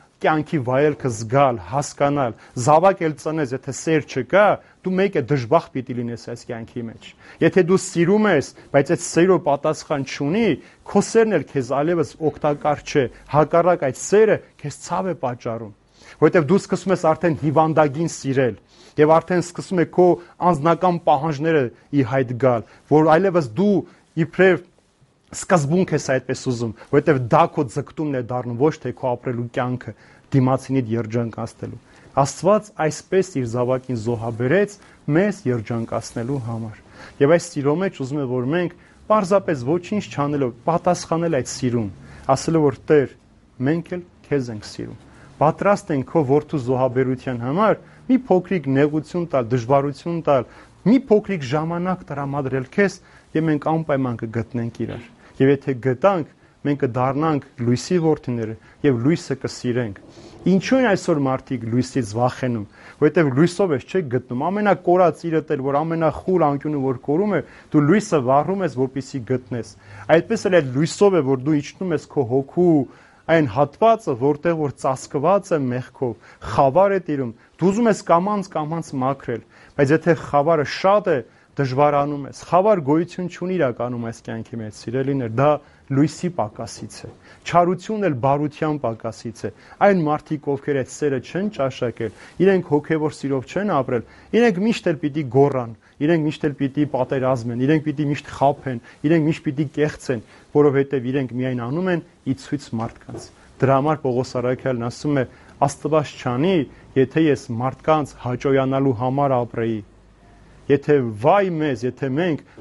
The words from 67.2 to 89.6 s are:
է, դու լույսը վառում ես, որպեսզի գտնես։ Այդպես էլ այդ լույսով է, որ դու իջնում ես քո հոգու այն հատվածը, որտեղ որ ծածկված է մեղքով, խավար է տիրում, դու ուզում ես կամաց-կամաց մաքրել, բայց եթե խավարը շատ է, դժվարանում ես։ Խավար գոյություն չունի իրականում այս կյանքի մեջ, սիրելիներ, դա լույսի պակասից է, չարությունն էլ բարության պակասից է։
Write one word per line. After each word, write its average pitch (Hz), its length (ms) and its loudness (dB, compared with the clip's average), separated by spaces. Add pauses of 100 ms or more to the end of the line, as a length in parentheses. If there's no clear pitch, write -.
է, 143 60 0 (300)
դու 151 160 4
լույսը 185 400 2
վառում 156 380 2
ես, 127 140 -6
որպեսզի 131 500 -4
գտնես։ 127 440 -4 (420)
Այդպես 170 340 0
էլ 180 100 6
այդ 139 160 0
լույսով 185 400 2
է, 160 140 2
որ 131 180 0
դու 156 120 2
իջնում 165 360 -6
ես 139 140 -6
քո 131 180 -2
հոգու 139 500 2 (500)
այն 156 280 4
հատվածը, 175 640 2
որտեղ 147 400 0
որ 143 200 -2
ծածկված 156 680 -2
է 160 100 0 (100)
մեղքով, 123 440 -6 (360)
խավար 165 460 4
է 185 120 -2
տիրում, 135 260 -4 (260)
դու 170 100 4
ուզում 226 200 2
ես 190 100 0 (100)
կամաց-կամաց 170 800 0 (100)
մաքրել, 127 440 -4 (340)
բայց 143 160 4
եթե 160 260 4
խավարը 147 460 0
շատ 196 480 2
է, 135 60 0 (400)
դժվարանում 143 640 2
ես։ 120 240 -16
Խավար 190 380 4
գոյություն 170 420 -2
չունի 180 300 -6
իրականում 120 500 -2
այս 117 140 -12
կյանքի 113 360 -10
մեջ, 107 200 -12
սիրելիներ, 131 560 -4
դա 135 140 4 (400)
լույսի 151 480 0
պակասից 113 600 -8
է, 123 100 -16 (400)
չարությունն 180 580 0
էլ 151 140 0
բարության 147 580 0
պակասից 113 600 -8
է։ 107 100 -6 (300)